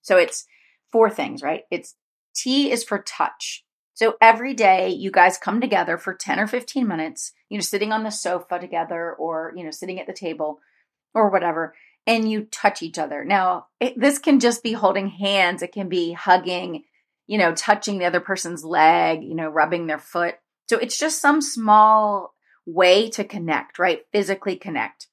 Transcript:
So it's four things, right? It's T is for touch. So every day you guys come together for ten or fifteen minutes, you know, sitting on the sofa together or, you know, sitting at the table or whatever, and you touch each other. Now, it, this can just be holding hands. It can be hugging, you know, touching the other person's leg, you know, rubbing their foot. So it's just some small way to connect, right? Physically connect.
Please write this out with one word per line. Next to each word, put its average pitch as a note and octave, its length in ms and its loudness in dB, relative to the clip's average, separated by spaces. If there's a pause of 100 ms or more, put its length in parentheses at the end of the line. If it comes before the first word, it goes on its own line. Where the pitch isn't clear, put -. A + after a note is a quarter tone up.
So - 160 2
it's - 300 0 (440)
four A3+ 200 4
things, C3 320 -8
right? D3+ 280 -6
It's F3 240 -10 (400)
T C4+ 380 0
is A#3 100 -2
for G3+ 160 -4
touch. - 640 -8 (300)
So A3+ 260 2
every A3+ 340 6
day F#3+ 340 2
you F#3+ 220 -6
guys F#3 280 4
come G#3+ 220 -4
together F3 380 0
for F#3 160 -8
ten F#3 260 -4
or G#3 80 -2
fifteen B3 400 -4
minutes, E3 440 -8 (160)
you G#3 100 -8
know, F#3+ 40 -6
sitting G#3 300 -4
on A3 100 -2
the A3 80 -6
sofa F3+ 480 -6
together E3+ 540 -6
or, D#3+ 420 -8
you F3+ 80 -14
know, D#3 80 -12
sitting F#3 300 -12
at - 80 -12
the - 40 -12
table D#3 480 -8 (540)
or G#3 160 4
whatever, E3 440 -2 (320)
and A3 240 2
you G#3+ 140 -4
touch - 380 0
each E3 160 -10
other. D3 240 -6
Now, F#3 440 0 (140)
it, B3+ 180 -4
this C#4 200 2
can C#4+ 220 4
just A#3 220 2
be A3 100 -4
holding G3 360 0
hands. F#3+ 540 0
It F3 100 -10
can G3 160 -8
be E3+ 240 -2
hugging, F3+ 720 0 (420)
you G#3+ 100 -4
know, E3+ 180 2
touching G#3 440 0
the F3 80 0
other F3 140 0
person's F3 440 -6
leg, D#3+ 580 4
you - 120 -10
know, D#3+ 140 -4
rubbing D#3+ 380 0
their D3+ 120 -4
foot. E3+ 380 -4 (340)
So A3+ 80 2
it's A#3+ 200 -4
just D#4+ 220 -2
some D4 220 4
small G#3+ 920 4 (300)
way F#3 460 4
to G#3 140 -6
connect, E3 540 -6
right? F3 240 0 (100)
Physically G3 440 -2
connect. D3+ 560 -8